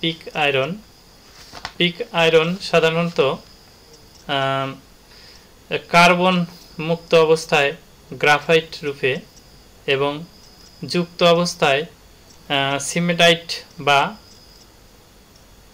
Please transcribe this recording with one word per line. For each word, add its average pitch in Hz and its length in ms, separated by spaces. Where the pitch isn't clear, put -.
পিক 165 360
আয়রন। 143 380
পিক 175 180
আয়রন 165 500
সাধারণত, 170 580
আহ, - 1500
কার্বন 175 560
মুক্ত 165 360
অবস্থায় 160 640
গ্রাফাইট 147 560
রূপে 139 340
এবং 143 380
যুক্ত - 340
অবস্থায়, 170 600
আহ, - 960
সিমেটাইট 170 880
বা, 139 200
আহ, 196 160